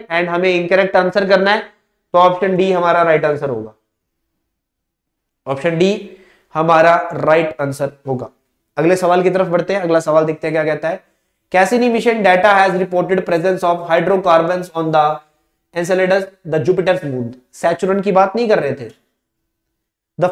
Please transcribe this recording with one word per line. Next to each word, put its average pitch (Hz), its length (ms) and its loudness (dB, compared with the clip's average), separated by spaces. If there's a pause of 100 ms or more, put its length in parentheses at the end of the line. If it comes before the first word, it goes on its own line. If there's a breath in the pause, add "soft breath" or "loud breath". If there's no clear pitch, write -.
(120)
and 175 160 -2
हमें 175 220 -2
इनकरेक्ट 185 460 0
आंसर 185 320 0
करना 196 240 2
है, 220 80 0 (540)
तो 175 60 4
ऑप्शन 185 380 2
डी 185 140 0
हमारा 175 320 2
राइट 156 220 2
आंसर 143 240 -2
होगा। 110 240 -8 (1700)
ऑप्शन 160 300 -4
डी 196 400 -2 (360 loud breath)
हमारा 160 420 4 (180)
राइट 156 480 0
आंसर 139 300 -4 (160)
होगा। 123 220 -6 (480)
अगले 165 180 2
सवाल 180 280 2
की 185 60 2
तरफ 185 180 0
बढ़ते 170 260 -2
हैं। 196 80 -2
अगला 165 180 0
सवाल 160 260 2
देखते 156 220 -6
हैं 156 60 -4
क्या 156 100 -2
कहता 151 260 -4
है। 190 140 -8 (520)
Cassini 233 360 2
mission 226 340 0
data 185 280 4
has 190 280 2
reported 180 440 -2
presence 180 380 -2
of 170 280 0
hydrocarbons 175 800 0
on 165 240 -4
the 151 80 4 (720)
Enceladus, 185 500 0 (220)
the 151 220 -2
Jupiter's 180 360 0
moon। 127 240 -6 (240)
सैचुरन 185 480 -2
की 196 100 -2
बात 190 240 2
नहीं 233 140 -2
कर 196 100 2
रहे 139 140 -4
थे। 123 160 -12 (1300)
The 175 120 0